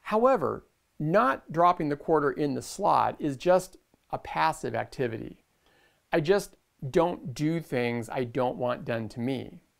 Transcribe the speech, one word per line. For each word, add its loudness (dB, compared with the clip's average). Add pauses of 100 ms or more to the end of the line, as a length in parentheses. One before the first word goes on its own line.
However, 2 (340)
not 2
dropping 4
the 0
quarter 2
in -2
the -4
slot 0
is -2
just 2 (340)
a -6
passive -2
activity. -6 (720)
I 4
just 0 (360)
don't 0
do 0
things -2
I -4
don't -2
want -4
done -4
to -12
me. -6 (180)